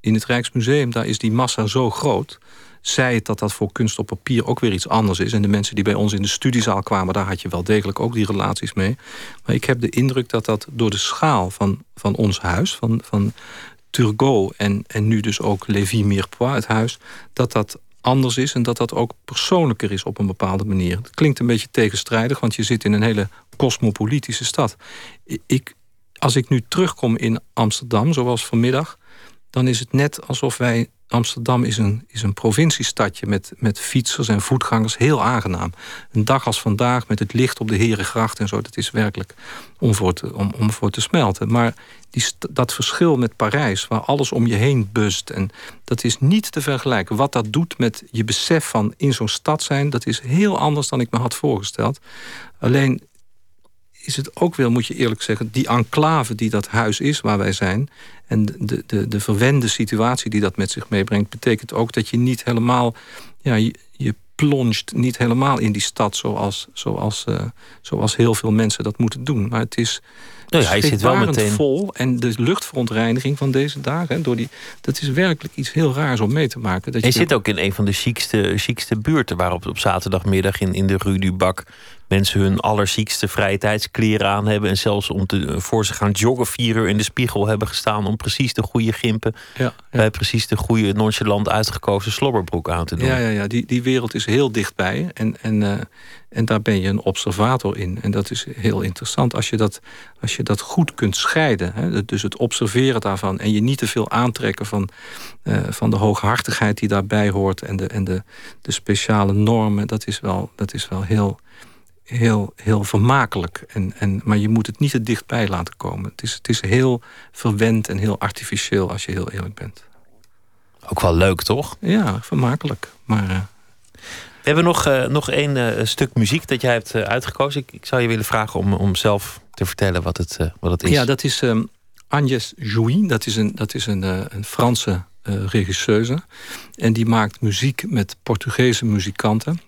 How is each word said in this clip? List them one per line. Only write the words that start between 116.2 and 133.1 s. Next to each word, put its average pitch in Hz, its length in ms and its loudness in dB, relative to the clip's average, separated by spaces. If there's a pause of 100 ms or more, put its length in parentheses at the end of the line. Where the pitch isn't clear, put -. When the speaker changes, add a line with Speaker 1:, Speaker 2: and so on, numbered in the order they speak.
Speaker 1:
is, 123 120 -6
het - 140 -14
is 117 120 0
heel 123 420 2 (300)
verwend 110 560 2
en 98 100 -2
heel 101 220 0
artificieel, - 720 -2
als - 140 -6
je - 80 -8
heel - 180 -4
eerlijk 95 240 -8
bent. - 300 -14 (1040)
Speaker 2:
Ook - 120 -4
wel 87 140 4
leuk, 92 280 4
toch? 127 380 -2
Speaker 1:
Ja, 175 420 2
vermakelijk. 131 680 -2 (140)
Maar, 104 260 0
eh, 92 100 0 (1000)
Speaker 2:
We 147 100 2
hebben 165 120 4
nog, 170 220 2
eh, 131 200 4
nog 143 240 0
één, 147 260 0 (220)
eh, 110 60 0
stuk - 300 -2
muziek 113 320 2
dat 127 140 -2
jij 127 120 2
hebt, 117 220 -2
eh, 113 80 0
uitgekozen. 131 580 -2
Ik, - 120 -14
ik - 140 -18
zou 127 160 0
je 117 60 2
willen 110 160 0
vragen 107 360 -2
om, 98 120 2
om 98 220 2
zelf - 460 0 (140)
te 92 120 -4
vertellen 90 360 0
wat 82 140 -2
het, - 200 -6
eh, 80 100 0 (140)
wat 85 100 0
het 87 120 0
is. 180 80 2
Speaker 1:
Ja, 143 140 4
dat 131 200 0
is, - 180 -2
ehm, 113 200 2 (460)
Agnès 135 480 0
Jouy. 117 500 2
Dat 120 200 0